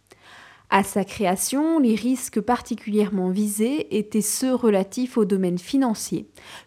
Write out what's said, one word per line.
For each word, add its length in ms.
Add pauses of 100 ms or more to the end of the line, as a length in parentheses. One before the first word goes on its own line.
(720)
À 120
sa 200
création, 760
les 160
risques 480
particulièrement 880
visés 680
étaient 240
ceux 340
relatifs 600
au 80
domaine 320
financier, 720 (380)